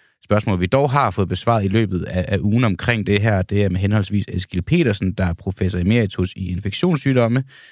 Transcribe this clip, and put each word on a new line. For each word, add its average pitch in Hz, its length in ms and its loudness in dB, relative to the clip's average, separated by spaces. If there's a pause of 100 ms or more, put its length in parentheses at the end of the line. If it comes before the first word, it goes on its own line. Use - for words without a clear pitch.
(240)
spørgsmål, 104 360 0
vi 90 60 0
dog 135 240 2
har 131 200 2
fået 95 180 -2
besvaret 107 360 0
i 98 40 0
løbet 95 340 0
af, 87 260 -2
af 101 100 0
ugen 113 260 2
omkring 107 420 0
det 101 160 2
her. 104 200 2
Det 101 220 0
er 98 40 0
med 90 120 -2
henholdsvis 101 480 0
Eskild 90 340 -4
Petersen, 117 500 0
der 98 120 -2
er 85 80 0
professor 92 460 -4
emeritus 95 580 0
i 90 160 -6
infektionssygdomme. 123 920 0 (280)